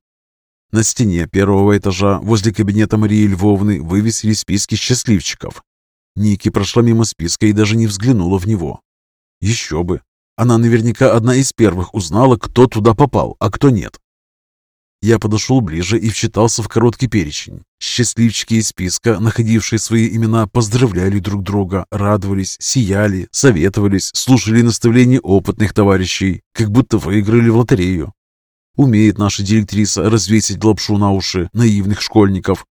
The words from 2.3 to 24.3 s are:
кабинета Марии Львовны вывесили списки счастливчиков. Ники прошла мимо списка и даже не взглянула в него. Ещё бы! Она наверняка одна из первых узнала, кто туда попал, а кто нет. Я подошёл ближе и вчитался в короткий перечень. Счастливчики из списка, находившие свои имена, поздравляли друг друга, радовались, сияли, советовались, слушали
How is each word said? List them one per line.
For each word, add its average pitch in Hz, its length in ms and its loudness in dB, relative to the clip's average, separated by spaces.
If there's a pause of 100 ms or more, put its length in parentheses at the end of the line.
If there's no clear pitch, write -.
кабинета 104 460 0
Марии 107 300 2
Львовны 98 560 0
вывесили 107 500 -2
списки 101 400 -4
счастливчиков. - 920 -2 (520)
Ники 101 340 -2
прошла 101 320 -2
мимо 113 220 2
списка 85 420 -4
и 107 80 4
даже 107 240 0
не 113 80 0
взглянула 98 540 0
в 92 80 -8
него. 87 340 -4 (600)
Ещё 92 420 -4
бы! 87 180 -4 (340)
Она 120 220 2
наверняка 117 580 2
одна 120 200 2
из 135 180 0
первых 90 400 0
узнала, 110 440 2
кто - 280 2
туда 113 300 2
попал, 87 440 0
а 101 120 -2
кто - 180 2
нет. 104 300 -2 (1040)
Я 110 140 4
подошёл 110 420 0
ближе 90 380 -2
и 110 100 -2
вчитался 110 540 -2
в 98 40 -10
короткий 117 400 0
перечень. 90 540 -6 (180)
Счастливчики - 760 -2
из 110 140 0
списка, 92 500 -4
находившие 113 580 0
свои 113 320 0
имена, 110 380 -2
поздравляли 104 720 0
друг 98 240 -6
друга, 95 480 -4
радовались, 98 680 -2
сияли, 98 720 -2
советовались, 98 840 2
слушали 117 480 2